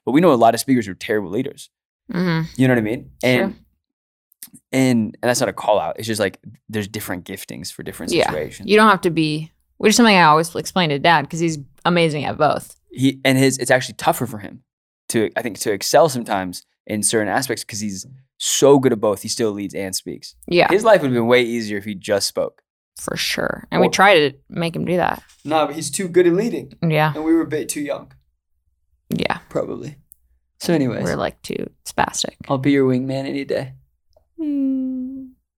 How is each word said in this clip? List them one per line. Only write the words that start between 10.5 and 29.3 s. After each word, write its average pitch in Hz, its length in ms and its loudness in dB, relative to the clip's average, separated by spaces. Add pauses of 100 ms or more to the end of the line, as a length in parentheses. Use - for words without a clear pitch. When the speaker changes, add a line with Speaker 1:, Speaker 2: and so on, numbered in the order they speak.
Speaker 2:
explain 175 360 -2
to 143 80 -2
Dad, 151 300 4
'cause 165 120 -8
he's 160 180 -2 (260)
amazing 165 400 0
at - 140 -6
both. - 380 0 (140)
Speaker 1:
He, 135 340 0
and 135 140 4
his, 135 200 2
it's 127 120 0
actually 131 240 2
tougher 160 320 -2
for 110 120 -10
him - 240 -16 (480)
to, 110 260 0
I - 60 -4
think, 110 180 -8
to 113 120 -2
excel 143 360 4
sometimes 104 560 -6 (220)
in 104 160 -4
certain 107 260 0
aspects, 123 360 -4
'cause 104 160 -12
he's 98 260 -8 (360)
so 143 360 6
good 127 140 2
at 107 80 -4
both. 104 220 -2
He 110 60 -12
still 110 240 -2
leads 101 220 -8
and 95 200 -8
speaks. - 400 -12 (140)
Speaker 2:
Yeah. 175 220 2
Speaker 1:
His 202 140 2
life 202 180 6
would 139 60 0
have 127 60 0
been 117 120 2
way 123 160 6
easier 113 360 -4
if 98 60 -12
he 107 100 -8
just 98 320 -2
spoke. - 360 -6 (340)
Speaker 2:
For - 200 -8
sure. - 540 -4
And 185 100 2
we 180 80 6
Speaker 1:
Or - 20 -2
Speaker 2:
try 196 240 6
to 147 220 2 (120)
make 165 260 -6
him 156 100 -4
do 175 120 0
that. - 260 -2 (220)
Speaker 1:
No, 151 220 0
but 143 80 -8
he's 156 160 -8
too 190 180 -6
good 180 180 4
at 170 80 4
leading. 185 380 -4 (100)
Speaker 2:
Yeah. 156 320 2
Speaker 1:
And 156 100 -6
we 160 100 2
were 165 80 2
a 156 40 -4
bit 135 220 -4
too 151 140 -8
young. - 300 -8 (1000)
Speaker 2:
Yeah. - 280 -4 (120)